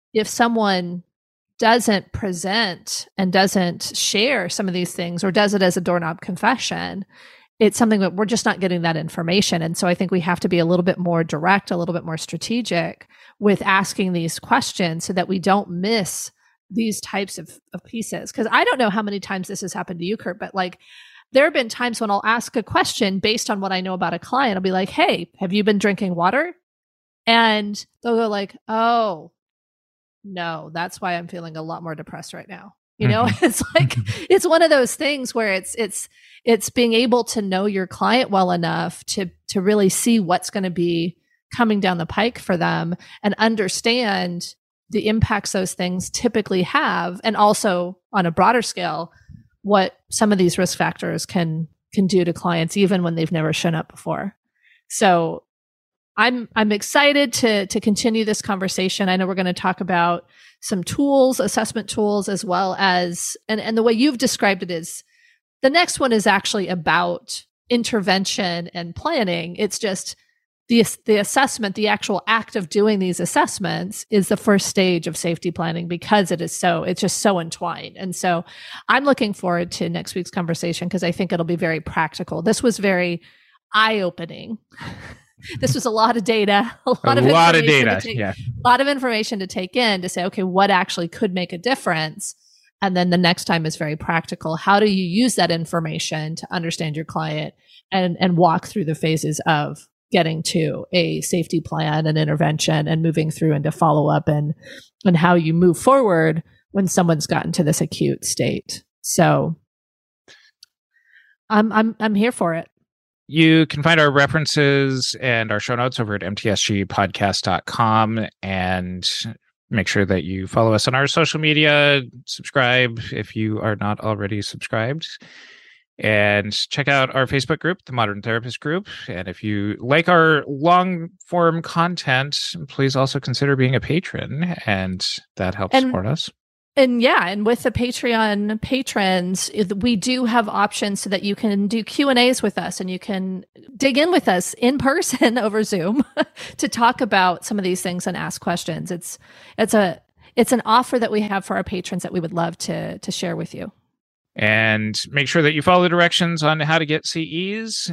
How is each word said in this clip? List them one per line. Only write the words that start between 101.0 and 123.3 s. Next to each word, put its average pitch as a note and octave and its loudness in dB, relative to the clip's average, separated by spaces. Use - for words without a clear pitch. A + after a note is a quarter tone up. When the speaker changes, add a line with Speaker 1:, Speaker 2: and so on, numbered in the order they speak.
Speaker 1:
safety E3 -2
plan D#3 -2
and D#3 2
intervention D3+ 0
and D#3+ 0
moving D#3 0
through D#3 0
into D3 -2
follow-up D3+ 2
and, D3 0
and F3+ 6
how F3 6
you D#3+ 2
move E3+ 4
forward E3+ 4
when G3 0
someone's E3+ 2
gotten E3 -2
to E3+ 0
this D3+ 2
acute D3+ -2
state? - -4
So D#3 2
I'm, G#3+ 2
I'm, A3 2
I'm G#3+ 0
here A3 2
for E3+ -2
it. E3 -8
Speaker 2:
You D#3+ 6
can C#3+ -6
find E3 4
our D3 8
references C#3 2
and A2+ 0
our G#2 0
show B2 -4
notes B2 -2
over G#2 -2
at G2+ -4
M G2 -4
T A2 -2
S F#2+ 2
G G2 0
podcast G2 0
dot F2+ 0
com, A2 2
and F#2 -4
make A2 0
sure G2+ 2
that F2+ 0
you F#2+ -6
follow A2+ 2
us G#2 2
on B2+ 0
our C#3 2
social D#3 0
media, D3 4
subscribe B2 0
if - -8